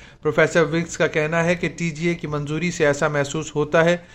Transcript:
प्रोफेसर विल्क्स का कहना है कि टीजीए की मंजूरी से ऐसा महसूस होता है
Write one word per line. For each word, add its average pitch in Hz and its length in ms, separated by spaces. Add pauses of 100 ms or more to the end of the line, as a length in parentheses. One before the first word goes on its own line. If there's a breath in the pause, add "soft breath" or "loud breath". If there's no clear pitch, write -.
(220 loud breath)
प्रोफेसर 156 500
विल्क्स 170 240
का 170 180
कहना 165 280
है 170 140
कि 170 120
टीजीए 170 460
की 165 140
मंजूरी 151 440
से 165 140
ऐसा 143 220
महसूस 147 460
होता 151 280
है 170 140 (180 loud breath)